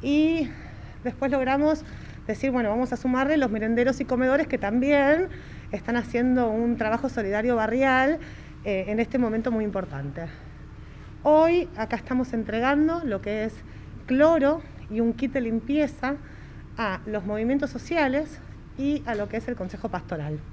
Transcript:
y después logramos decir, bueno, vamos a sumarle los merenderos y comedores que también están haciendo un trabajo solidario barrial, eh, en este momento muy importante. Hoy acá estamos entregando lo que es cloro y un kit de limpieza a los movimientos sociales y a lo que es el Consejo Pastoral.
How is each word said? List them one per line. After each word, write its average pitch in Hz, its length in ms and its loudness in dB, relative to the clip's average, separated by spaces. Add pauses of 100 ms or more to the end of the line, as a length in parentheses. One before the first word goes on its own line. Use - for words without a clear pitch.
y 302 440 4 (560)
después 247 280 -2
logramos 277 520 2 (440)
decir, 262 240 0
bueno, 240 180 2
vamos 247 240 0
a 240 40 -4
sumarle 262 400 2
los 262 120 4
merenderos 226 520 2
y 254 40 -2
comedores 262 400 2
que - 140 -2
también 277 720 4 (420)
están 233 240 -2
haciendo 240 560 2
un 233 260 0
trabajo 226 320 0
solidario 220 460 0
barrial, 262 640 4 (460)
eh, 190 240 -2
en 214 100 0
este 233 180 0
momento 226 320 0
muy 226 140 0
importante. 165 640 -6 (960)
Hoy 320 520 6
acá 220 220 -2
estamos 254 340 -2
entregando 269 720 2
lo 202 180 -2
que 214 220 -2
es 220 100 -4 (520)
cloro 294 560 6 (280)
y 214 120 0
un 233 100 2
kit 247 220 -2
de 269 80 0
limpieza 262 760 0 (640)
a 208 280 -2
los 208 200 -2
movimientos 233 440 0
sociales 294 680 0 (380)
y 285 280 0
a 240 80 -2
lo 208 140 -2
que 208 100 -6
es 233 120 -6
el 240 60 -4
Consejo - 340 -6
Pastoral. 151 500 -6 (140)